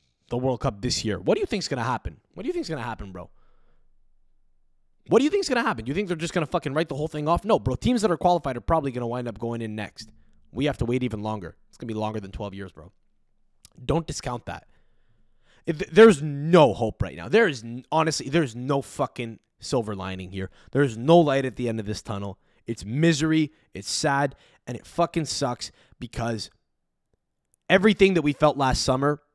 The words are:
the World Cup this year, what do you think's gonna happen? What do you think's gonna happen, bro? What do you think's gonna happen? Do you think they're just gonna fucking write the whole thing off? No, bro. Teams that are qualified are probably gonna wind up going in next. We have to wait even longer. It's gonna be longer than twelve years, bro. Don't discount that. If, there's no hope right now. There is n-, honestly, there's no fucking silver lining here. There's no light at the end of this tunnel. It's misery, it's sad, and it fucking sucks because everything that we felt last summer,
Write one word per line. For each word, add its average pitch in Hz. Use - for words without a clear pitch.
the 120
World 127
Cup 104
this 120
year, 101
what 107
do 427
you 392
think's 196
gonna 127
happen? 113
What -
do 254
you 359
think's 339
gonna 170
happen, 107
bro? 90
What 208
do 269
you 302
think's 392
gonna 254
happen? 117
Do -
you 139
think 196
they're 170
just 160
gonna 170
fucking 143
write 160
the 139
whole 151
thing 147
off? 170
No, 214
bro. 131
Teams 233
that 208
are 165
qualified 147
are -
probably 143
gonna 120
wind 120
up 110
going 117
in 110
next. -
We 131
have 139
to -
wait 123
even 107
longer. 107
It's -
gonna 120
be 110
longer 107
than 98
twelve 101
years, 98
bro. 78
Don't 143
discount -
that. -
If, 160
there's 190
no 147
hope 110
right 76
now. 85
There 208
is 127
n-, 120
honestly, 156
there's 135
no 131
fucking 120
silver 107
lining 95
here. 95
There's 135
no 151
light 139
at 123
the 120
end 110
of 101
this 104
tunnel. 101
It's -
misery, 156
it's -
sad, 143
and 123
it -
fucking 165
sucks -
because 117
everything 196
that 165
we 147
felt 139
last 131
summer, 139